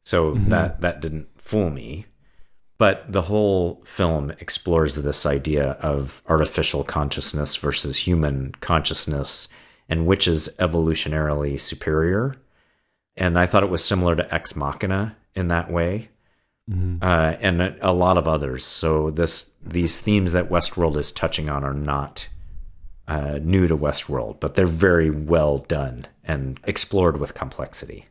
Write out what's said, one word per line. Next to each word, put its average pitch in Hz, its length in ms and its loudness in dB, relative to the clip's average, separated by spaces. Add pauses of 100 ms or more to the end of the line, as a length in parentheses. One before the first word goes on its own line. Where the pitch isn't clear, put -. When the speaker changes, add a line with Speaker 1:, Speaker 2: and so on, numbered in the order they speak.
Speaker 1:
So 80 300 2
Speaker 2:
Mm-hmm. 104 160 2
Speaker 1:
that, 85 320 2
that 82 220 -2
didn't 78 260 -6 (120)
fool 104 300 0
me. 73 360 -10 (720)
But 98 340 2
the 95 100 2
whole 98 640 0
film 80 460 0 (100)
explores 78 560 0
this 73 300 -2
idea 71 460 0 (100)
of 71 440 -4
artificial 78 560 2
consciousness 73 760 -2
versus 71 420 -2
human 71 640 0
consciousness, - 840 -2 (420)
and 82 180 0
which 95 200 4
is 80 220 2 (100)
evolutionarily 78 1040 0
superior. 90 720 0 (840)
And 87 220 2
I 90 80 4
thought 98 160 4
it 95 80 0
was 87 140 0
similar 90 320 2
to 80 180 -4
Ex - 220 -4
Machina 95 600 -4 (200)
in 92 120 -2
that 85 220 -2
way, 87 380 -2 (640)
Speaker 2:
Mm-hmm. 90 320 -2
Speaker 1:
uh, 82 380 4
and 90 200 2
a, 92 300 0
a - 20 4
lot 90 240 4
of 82 120 2
others. 71 360 -2
So 78 460 0
this, 80 400 -2 (100)
these 85 400 -2
themes 101 320 2
that 87 160 2
Westworld 82 480 0
is 73 140 -2
touching - 400 -4
on 69 140 -4
are 69 100 -2
not, 71 540 -4 (800)
uh, 73 340 -4
new 90 240 4
to 80 100 4
Westworld, 71 640 -4
but - 160 -4
they're 95 120 4
very 82 440 4
well 76 480 2
done 67 480 -4 (160)
and 67 400 -6
explored 87 560 2
with 69 160 -6
complexity. - 760 -10